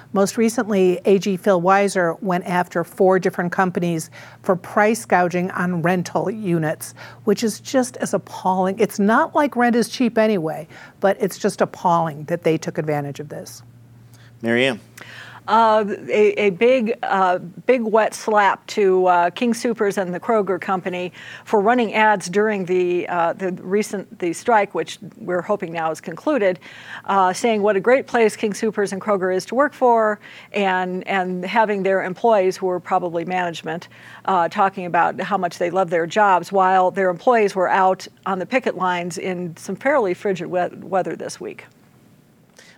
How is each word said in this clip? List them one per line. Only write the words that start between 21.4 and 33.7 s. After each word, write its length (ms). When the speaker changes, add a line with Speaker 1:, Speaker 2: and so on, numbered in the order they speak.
Speaker 3:
for 180
running 320
ads 360
during 360
the, 440
uh, 240
the 180
recent, 560
the 160
strike, 400
which 240
we're 260
hoping 280
now 200
is 100
concluded, 580
uh, 260
saying 300
what 140
a 40
great 280
place 280
King 180
Soopers 380
and 80
Kroger 360
is 100
to 80
work 200
for, 460
and, 560
and 380
having 380
their 200
employees, 540
who 100
are 120
probably 440
management, 640